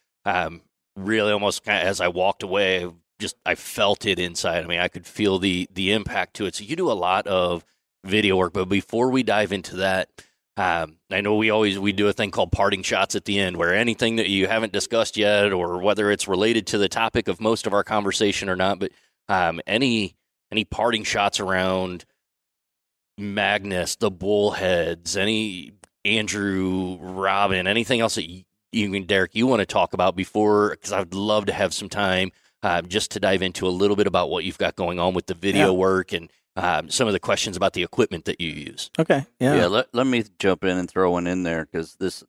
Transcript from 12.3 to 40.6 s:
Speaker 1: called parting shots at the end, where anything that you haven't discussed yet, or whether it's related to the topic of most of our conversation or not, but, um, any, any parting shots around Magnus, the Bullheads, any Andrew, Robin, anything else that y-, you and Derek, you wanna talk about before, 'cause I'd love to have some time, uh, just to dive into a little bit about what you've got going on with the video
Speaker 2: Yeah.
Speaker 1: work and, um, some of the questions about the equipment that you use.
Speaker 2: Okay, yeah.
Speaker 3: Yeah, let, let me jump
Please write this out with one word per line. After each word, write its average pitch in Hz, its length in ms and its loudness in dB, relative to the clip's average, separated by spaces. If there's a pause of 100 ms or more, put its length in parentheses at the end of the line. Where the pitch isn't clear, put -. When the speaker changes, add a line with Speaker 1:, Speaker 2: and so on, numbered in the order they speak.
Speaker 1:
called 92 220 0
parting 101 300 2
shots 98 320 0
at - 100 -4
the 101 140 0
end, 92 180 0
where 85 180 2
anything 113 420 0
that 101 120 0
you 98 180 2
haven't 113 260 0
discussed 110 440 -2
yet, 104 360 4
or 87 260 -2
whether 104 320 2
it's 101 160 0
related 101 420 2
to 110 100 -2
the 101 100 2
topic 113 400 -2
of 92 120 -6
most 110 260 0
of 101 80 0
our 101 100 2
conversation 101 640 0
or 92 80 0
not, 92 220 0
but, 95 140 -6 (360)
um, 85 380 0
any, 113 500 0 (340)
any 107 140 -2
parting 110 400 -2
shots 101 340 0
around 92 640 -2 (1120)
Magnus, 101 800 -2
the 107 140 0
Bullheads, 90 1080 0
any 101 560 -2 (320)
Andrew, 95 960 0
Robin, 95 680 0
anything 113 340 0
else 113 140 0
that 80 140 -4
y-, 92 160 -16 (280)
you 104 220 0
and 98 120 -4
Derek, 95 280 2
you 113 120 2
wanna 113 200 2
talk 92 260 0
about 92 240 2
before, 104 600 2
'cause - 160 -10
I'd 92 220 -2
love 104 320 0
to 98 60 -2
have 92 220 -2
some 101 140 -8
time, 92 420 0 (320)
uh, 87 200 0
just 90 300 -4
to 101 80 -6
dive 95 220 2
into 92 240 -2
a 92 40 2
little 98 260 2
bit 101 100 4
about 90 240 0
what 85 140 -4
you've 90 140 -6
got 90 180 0
going 90 220 -4
on 90 160 2
with 90 120 -4
the 92 80 -6
video 98 320 2
Speaker 2:
Yeah. 92 120 4
Speaker 1:
work 95 340 2
and, 82 180 -6 (260)
um, 87 340 0
some 127 160 2
of 107 60 2
the 95 80 0
questions 101 360 -2
about 92 180 2
the 90 80 -2
equipment 87 420 -2
that - 160 -6
you 82 100 -4
use. - 480 -12
Speaker 2:
Okay, 160 280 0 (120)
yeah. 135 180 4
Speaker 3:
Yeah, 87 100 6
let, 107 280 0
let 131 120 2
me 120 180 2 (140)
jump 95 260 2